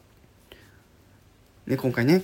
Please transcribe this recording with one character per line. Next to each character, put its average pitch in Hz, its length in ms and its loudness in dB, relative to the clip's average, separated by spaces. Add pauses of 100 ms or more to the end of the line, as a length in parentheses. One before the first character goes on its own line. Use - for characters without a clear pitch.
(1700)
で、 135 120 -4
今 123 160 -2
回 120 120 -2
ね、 180 180 4